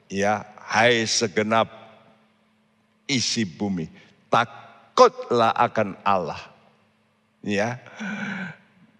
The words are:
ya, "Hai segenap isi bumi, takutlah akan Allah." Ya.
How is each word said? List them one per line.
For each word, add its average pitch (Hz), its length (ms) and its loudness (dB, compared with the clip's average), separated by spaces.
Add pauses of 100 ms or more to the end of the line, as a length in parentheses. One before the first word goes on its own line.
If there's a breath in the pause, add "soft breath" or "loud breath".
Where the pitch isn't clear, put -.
ya, 101 400 -2 (160)
"Hai 113 480 2
segenap 110 560 0 (1400)
isi 120 320 -2
bumi, 90 480 -4 (400 soft breath)
takutlah - 1300 2
akan 110 480 0
Allah." 95 320 0 (1040)
Ya. 110 400 -2 (1200 loud breath)